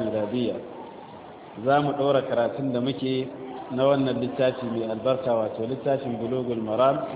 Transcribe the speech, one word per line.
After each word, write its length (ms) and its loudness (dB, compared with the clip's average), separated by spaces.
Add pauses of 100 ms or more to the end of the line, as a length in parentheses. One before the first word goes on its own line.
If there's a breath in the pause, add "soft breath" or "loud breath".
miladiya. 540 0 (1080)
Za 160 6
mu 140 2
ɗora 320 4
karatun 480 0
da 80 0
muke 460 0 (420)
na 160 2
wannan 340 4
littafi 460 0
mai 240 -2
albarka, 420 0
wato 300 0
littafin 560 -2
Bulugul 400 -2
Maram 480 4 (100)